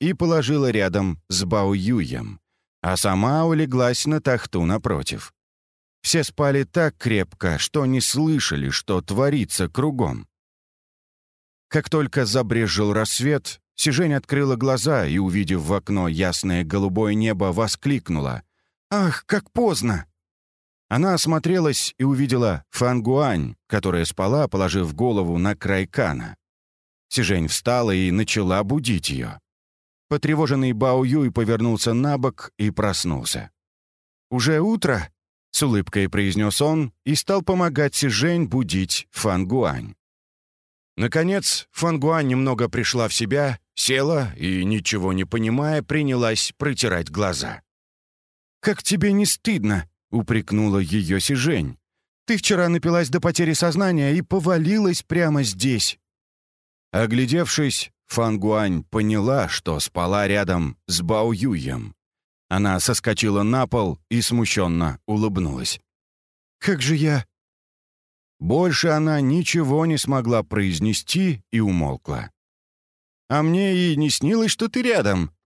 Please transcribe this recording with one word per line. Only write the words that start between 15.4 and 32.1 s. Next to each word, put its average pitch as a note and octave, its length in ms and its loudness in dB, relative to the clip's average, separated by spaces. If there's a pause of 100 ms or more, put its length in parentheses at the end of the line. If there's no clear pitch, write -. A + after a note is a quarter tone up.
в E2+ 120 0
окно F#2+ 320 -2
ясное F2 560 0
голубое G2 520 0
небо, G#2+ 320 0
воскликнула: F2 1000 -2 (480)
"Ах, F#3+ 340 0
как - 240 -2
поздно!" A#2+ 560 0 (840)
Она F3 260 2
осмотрелась D#3+ 840 0
и B2+ 60 0
увидела B2 680 2
Фан B2 320 0
Гуань, A2 540 0 (100)
которая F2+ 380 0
спала, A#2 420 0
положив F2+ 480 0
голову F#2+ 440 0
на G2 180 0
край F#2+ 320 -2
кана. D2+ 480 -4 (720)
Си B2+ 140 -2
Жень E2+ 260 0
встала A#2+ 420 0
и F#2 220 0
начала G2 500 0
будить A2+ 480 -2
её. B1 300 -8 (680)
Потревоженный C#3+ 640 0
Бао B2+ 300 2
Юй C3 280 2
повернулся A#2 600 0
на C#3 260 0